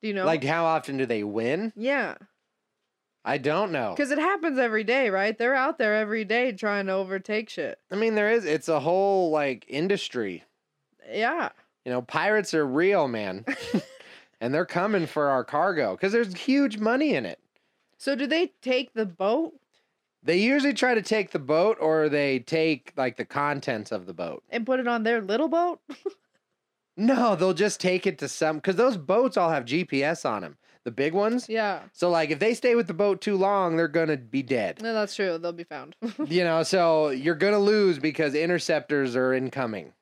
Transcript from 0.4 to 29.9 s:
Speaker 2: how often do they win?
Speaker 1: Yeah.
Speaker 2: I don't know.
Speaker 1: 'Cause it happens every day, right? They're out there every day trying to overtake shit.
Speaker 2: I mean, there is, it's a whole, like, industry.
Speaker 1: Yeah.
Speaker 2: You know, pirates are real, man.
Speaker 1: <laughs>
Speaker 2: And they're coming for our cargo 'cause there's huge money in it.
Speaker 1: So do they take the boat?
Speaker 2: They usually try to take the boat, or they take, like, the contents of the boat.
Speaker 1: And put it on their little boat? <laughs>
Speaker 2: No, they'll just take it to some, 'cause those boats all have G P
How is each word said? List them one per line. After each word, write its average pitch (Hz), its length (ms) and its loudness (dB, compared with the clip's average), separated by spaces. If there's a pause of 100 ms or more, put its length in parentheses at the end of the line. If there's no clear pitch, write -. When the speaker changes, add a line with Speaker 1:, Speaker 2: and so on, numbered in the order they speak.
Speaker 2:
how 160 200 0
often 156 320 -2
do 131 100 0
they 113 180 -2
win? 120 520 -2
Speaker 1:
Yeah. 233 380 -4 (1080)
Speaker 2:
I 135 140 0
don't 160 320 0
know. 139 260 -2
Speaker 1:
'Cause 285 140 0
it 285 80 0
happens 320 400 -2
every 226 240 0
day, 240 280 0
right? 202 260 0
They're 247 180 0
out 269 240 0
there 214 160 2
every 214 300 -2
day 240 280 0
trying 202 340 -2
to 190 60 -2
overtake 190 580 -4
shit. 143 280 -6 (140)
Speaker 2:
I 185 40 -4
mean, 220 180 2
there 208 160 2
is, 233 160 2
it's 151 220 0
a 156 120 2
whole, 185 500 2
like, 143 380 0
industry. 131 760 -2 (720)
Speaker 1:
Yeah. 240 380 -2 (340)
Speaker 2:
You 127 80 -4
know, 123 100 -2
pirates 190 520 0
are 151 120 2
real, 160 420 2
man. 104 420 -6
Speaker 1:
<laughs> 277 40 -4 (880)
Speaker 2:
And 123 120 -2
they're 170 100 0
coming 180 420 0
for 147 220 0
our 131 160 2
cargo 147 540 0
'cause 196 140 0
there's 233 220 0
huge 262 440 0
money 240 360 0
in 123 120 -2
it. 80 120 -10 (600)
Speaker 1:
So 277 160 -2
do 262 120 -4
they 320 260 0 (100)
take 254 320 -2
the 220 100 -2
boat? 208 480 -2 (680)
Speaker 2:
They 170 160 2
usually 269 340 4
try 247 220 2
to 220 80 0
take 208 300 -2
the 170 60 -2
boat, 160 420 2
or 156 300 2
they 139 300 2
take, 160 560 0
like, 127 220 -2
the 120 80 -4
contents 139 680 -2
of 95 140 -6
the 95 80 -14
boat. 85 360 -8
Speaker 1:
And 226 160 -6
put 262 140 0
it 247 80 -2
on 240 140 -2
their 233 180 0
little 220 280 0
boat? 339 400 0
<laughs> 285 60 -14 (1000)
Speaker 2:
No, 233 380 2
they'll 185 200 2
just 196 260 0
take 185 260 0
it 175 120 -2
to 143 100 -6
some, 156 320 -2
'cause 185 160 -2
those 233 220 2
boats 202 400 0
all 170 120 2
have 139 140 0
G 147 200 -2
P 139 200 -2